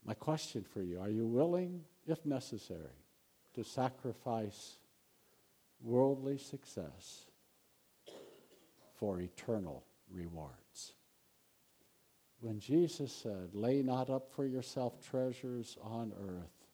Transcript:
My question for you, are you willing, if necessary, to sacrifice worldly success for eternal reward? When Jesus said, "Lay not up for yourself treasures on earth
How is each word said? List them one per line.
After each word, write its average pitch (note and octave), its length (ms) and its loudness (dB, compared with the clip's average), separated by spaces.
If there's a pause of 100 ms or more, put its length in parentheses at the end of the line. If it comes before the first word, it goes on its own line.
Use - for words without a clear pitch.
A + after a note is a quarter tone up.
My G#2 100 0
question D3+ 500 0
for - 180 -4
you, F2 160 -2
are G2 120 -2
you A2 140 2
willing, E3+ 600 4 (240)
if D#3+ 180 0
necessary, F2+ 760 -4 (500)
to A#2+ 80 -4
sacrifice A#2 1160 -2 (1000)
worldly C3+ 580 6
success - 880 -10 (1700)
for G2 240 0
eternal F2+ 640 -2 (260)
reward? E2 440 -8 (1900)
When G#2+ 140 -2
Jesus D3+ 520 4
said, F#2+ 440 -4
"Lay B2 260 6
not B2+ 260 2
up C3 220 0
for C#3 160 0
yourself B2+ 540 -2
treasures B2 840 -2
on A2+ 300 -4
earth F2+ 600 -8